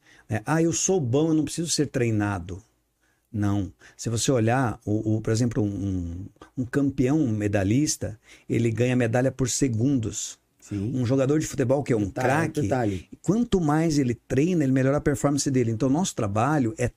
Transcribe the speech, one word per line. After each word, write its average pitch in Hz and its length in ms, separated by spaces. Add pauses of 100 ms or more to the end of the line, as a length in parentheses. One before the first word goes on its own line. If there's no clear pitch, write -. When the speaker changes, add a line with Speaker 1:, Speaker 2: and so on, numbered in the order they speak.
(300)
Speaker 1:
Né? 107 160
"Ah, 160 160
eu 165 120
sou 190 260
bom, 143 300
eu 156 40
não 156 100
preciso 165 260
ser 147 180
treinado." 104 720 (680)
Não. 101 400 (240)
Se - 140
você 117 220
olhar, 120 540
o, 107 320
o, 107 40
por 110 100
exemplo, 120 320
um, 104 40
um, 95 580 (380)
um - 20
campeão 139 640
medalhista, 104 920 (300)
ele 117 220
ganha 123 240
medalha 123 360
por 127 180
segundos. 120 880 (200)
Speaker 2:
Sim. 104 360
Speaker 1:
Um 127 100
jogador 135 340
de 156 60
futebol 131 380
que 135 100
é - 20
um 104 100
Speaker 2:
Detalhe, 117 220
Speaker 1:
craque, 156 340
Speaker 2:
detalhe. 101 460 (140)
Speaker 1:
quanto 208 400
mais 151 380
ele 123 160
treina, 156 480
ele 131 100
melhora 135 240
a 143 40
performance 143 500
dele. 127 200
Então, 131 180
nosso 165 260
trabalho 113 640
é 120 200